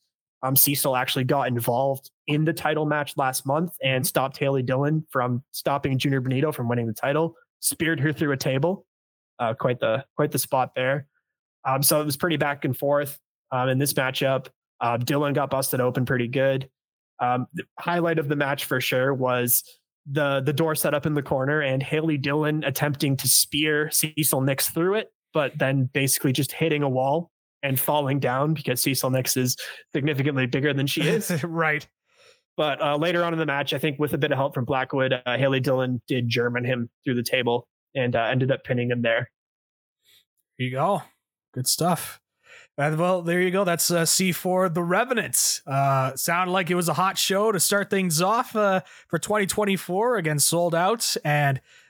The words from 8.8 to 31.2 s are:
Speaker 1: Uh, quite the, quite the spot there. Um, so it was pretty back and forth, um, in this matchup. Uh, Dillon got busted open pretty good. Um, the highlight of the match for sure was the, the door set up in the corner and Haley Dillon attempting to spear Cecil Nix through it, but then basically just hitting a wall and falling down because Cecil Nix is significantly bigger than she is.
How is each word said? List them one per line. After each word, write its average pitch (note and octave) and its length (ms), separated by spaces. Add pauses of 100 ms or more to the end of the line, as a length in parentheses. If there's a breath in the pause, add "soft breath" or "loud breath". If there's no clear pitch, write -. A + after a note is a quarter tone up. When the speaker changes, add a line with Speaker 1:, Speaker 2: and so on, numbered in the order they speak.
Speaker 1:
Uh, A#2 160
quite B2 280
the, A2+ 240 (100)
quite D3 160
the C3+ 80
spot - 360
there. C3+ 320 (600)
Um, C3+ 160
so D3+ 160
it D3+ 60
was D3 100
pretty E3+ 220
back C#3+ 260
and C3 140
forth, C#3+ 420 (320)
um, B2+ 160
in C3 120
this C#3+ 140
matchup. C3+ 540 (320)
Uh, A#2 160
Dillon C#3+ 380
got C3+ 160
busted C3 320
open B2 240
pretty A#2+ 240
good. C3+ 400 (520)
Um, B2+ 320
the E3+ 100 (140)
highlight E3+ 400
of D3 120
the D3 80
match C#3+ 260
for C3 160
sure C3 340
was B2 480 (480)
the, C#3 300
the C#3 140
door D#3+ 220
set D3 180
up D3 120
in D3+ 100
the C#3+ 60
corner C#3+ 380
and C3+ 240
Haley D#3 340
Dillon D3+ 460
attempting C#3 540
to C3 100
spear D3+ 640
Cecil D#3 480
Nix C3 300
through F#3 260
it, G#3+ 160 (220)
but D3 240
then C3+ 340
basically C#3 400
just C3+ 220
hitting D#3 280
a C#3+ 80
wall C#3 400 (320)
and C3+ 160
falling C#3+ 440
down C3+ 320
because C3 280
Cecil C3+ 280
Nix C3 260
is B2+ 220 (360 loud breath)
significantly C#3 520
bigger C#3 280
than C#3 140
she D3 140
is. G#3 280